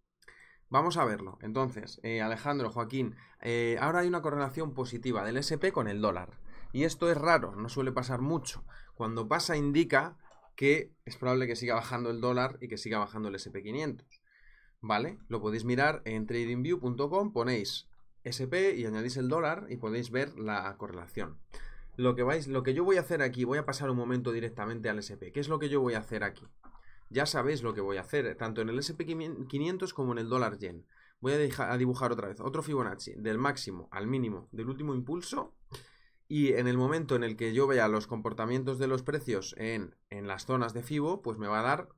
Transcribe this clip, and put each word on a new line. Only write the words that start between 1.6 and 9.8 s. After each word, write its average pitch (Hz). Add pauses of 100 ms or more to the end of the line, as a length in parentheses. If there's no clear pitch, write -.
eh, 113
Alejandro, 113
Joaquín, 120 (260)
eh, 117
ahora 160
hay 175
una 175
correlación 143
positiva 120
del 113
S 143
P 190
con 135
el 101
dólar. 90 (320)
Y 135
esto 170
es 151
raro, 143
no 110
suele 131
pasar 127
mucho. 151 (300)
Cuando 113
pasa 165
indica 147 (380)